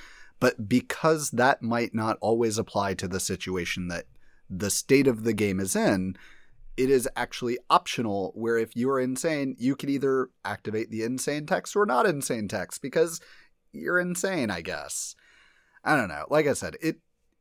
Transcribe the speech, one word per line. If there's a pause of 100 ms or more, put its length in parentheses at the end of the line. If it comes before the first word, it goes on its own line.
(400)
But
because
that
might
not
always
apply
to
the
situation
that (440)
the
state
of
the
game
is
in, (600)
it
is
actually (120)
optional,
where
if
you're
insane,
you
can
either (140)
activate
the
insane
text
or
not
insane
text,
because (500)
you're
insane,
I
guess. (680)
I
don't
know.
Like
I
said,
it, (440)